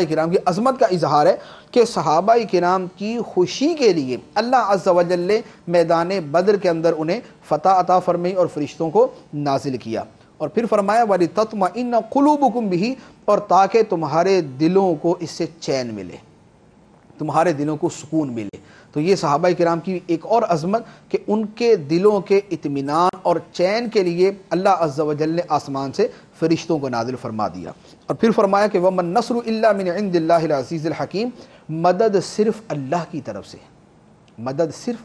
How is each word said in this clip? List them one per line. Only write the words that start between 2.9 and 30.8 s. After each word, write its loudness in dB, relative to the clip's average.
کی -6
خوشی 0
کے 4
لیے -2
اللہ 0
عز 0
و 4
جل 0
نے 0
میدان 2
بدر 2
کے 0
اندر 2
انہیں -4
فتح 0
عطا 4
فرمائی -2
اور 2
فرشتوں -6
کو 4
نازل -2
کیا۔ -6
اور -4
پھر -2
فرمایا، 2
"وَلِتَطْمَئِنَّ 0
قُلُوبُكُمْ 2
بِهِ"، -2
اور 2
تاکہ 2
تمہارے 0
دلوں 0
کو -2
اس -10
سے -6
چین -6
ملے، -12
تمہارے 0
دلوں -2
کو -2
سکون -4
ملے۔ -12
تو -4
یہ 2
صحابہ 0
کرام 2
کی -6
ایک -4
اور 2
عظمت -2
کہ -4
ان -2
کے 2
دلوں 2
کے 2
اطمینان -2
اور 2
چین 0
کے 0
لیے 2
اللہ 0
عز 0
و 0
جل -2
نے -2
آسمان -4
سے 0
فرشتوں 0
کو -4
نازل -4
فرما -4
دیا۔ -12
اور -4
پھر 2
فرمایا 2
کہ 0
وَمَا 2
النَّصْرُ -2
إِلَّا 0
مِنْ -2
عِنْدِ -2
اللَّهِ 2
الْعَزِيزِ -2